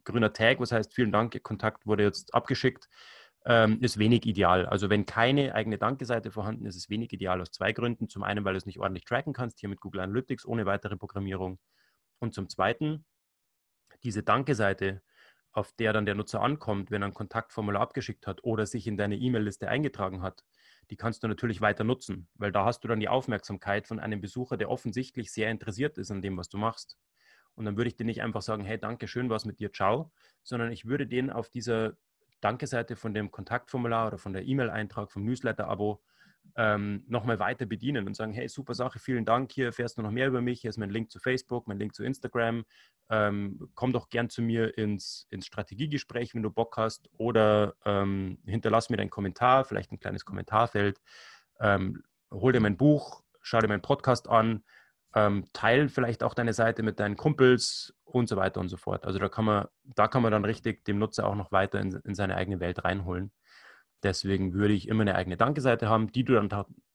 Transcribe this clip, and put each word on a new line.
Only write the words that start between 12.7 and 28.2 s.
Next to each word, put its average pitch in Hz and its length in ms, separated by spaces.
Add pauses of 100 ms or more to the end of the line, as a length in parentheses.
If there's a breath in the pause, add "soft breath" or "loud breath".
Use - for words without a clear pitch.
diese 104 180
Danke-Seite, 104 800 (500 soft breath)
auf - 200
der 110 200
dann 107 140
der 101 80
Nutzer 104 260
ankommt, 107 500
wenn 101 120
er 101 60
ein 95 60
Kontaktformular 104 680
abgeschickt - 440
hat 95 180
oder 107 220
sich 110 200
in 107 100
deine 101 200
E-Mail-Liste 107 520
eingetragen 98 540
hat, 92 220 (460 soft breath)
die 107 60
kannst - 260
du 113 60
natürlich 104 320
weiter 104 240
nutzen, 107 500
weil 101 180
da 98 120
hast 123 200
du 107 40
dann 110 120
die 104 80
Aufmerksamkeit 104 800
von 113 140
einem 104 200
Besucher, 123 360
der 107 120
offensichtlich 123 640
sehr 110 180
interessiert 113 460
ist 92 140
an 98 120
dem, 95 140
was 92 120
du 98 100
machst. - 400 (560 soft breath)
Und 110 100
dann 104 120
würde 117 120
ich 110 80
dir 113 80
nicht 113 180